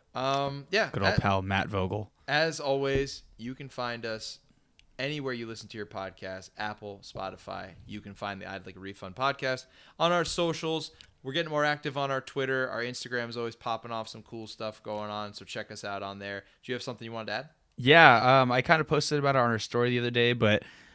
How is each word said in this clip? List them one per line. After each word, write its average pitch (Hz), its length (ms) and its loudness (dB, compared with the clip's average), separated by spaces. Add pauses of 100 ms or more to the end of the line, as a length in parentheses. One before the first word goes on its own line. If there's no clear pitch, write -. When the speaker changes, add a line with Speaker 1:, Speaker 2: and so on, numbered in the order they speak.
(140)
Speaker 1:
Um, 139 560 -2
yeah, 185 220 0
Speaker 2:
Good 98 100 -2
old 98 100 4
Speaker 1:
that 104 80 2
Speaker 2:
pal 98 220 4
Matt 98 260 0
Vogel. 101 420 -2 (180)
Speaker 1:
As 156 320 0
always, 139 600 -2 (160)
you 120 160 -10
can 135 140 -14
find 120 360 -6
us 110 360 -8 (580)
anywhere 135 340 -4
you 117 140 -6
listen 110 220 -12
to - 80 -14
your 104 100 -8
podcast, 95 720 -10
Apple, 104 440 -8
Spotify. 95 680 -10 (160)
You 104 140 -10
can 101 140 -16
find 98 280 -8
the 92 80 -12
I'd 95 160 -12
Like 95 100 -16
a 92 40 -18
Refund 95 360 -12
podcast 131 480 -4 (340)
on 165 140 2
our 175 120 2
socials. 160 680 -2 (320)
We're 135 100 -8
getting 160 180 -4
more 147 140 2
active 147 320 -2
on 139 140 -2
our 135 100 0
Twitter. 131 500 -2
Our 113 120 -4
Instagram 120 460 -4
is 117 80 -10
always 117 180 -4
popping 117 380 -6
off 113 160 -6
some 113 140 -14
cool 113 240 -12
stuff 107 360 -10
going 104 280 -6
on, 104 220 -6
so 101 120 -16
check 107 260 -10
us 104 140 -12
out 101 180 -6
on 98 160 -8
there. 101 260 -8 (180)
Do 123 100 -8
you - 20 -2
have 117 80 -6
something 117 220 -8
you 113 80 -10
wanted 113 160 -8
to 104 40 -4
add? 127 160 -6 (280)
Speaker 2:
Yeah, 131 680 10
um, 123 100 2
I 127 100 4
kinda 160 220 4
posted 147 340 0
about 139 180 2
it - 20 6
on 120 120 4
our 113 80 2
story 120 320 0
the 123 100 2
other 120 100 0
day, 120 240 6
but 107 300 4 (300)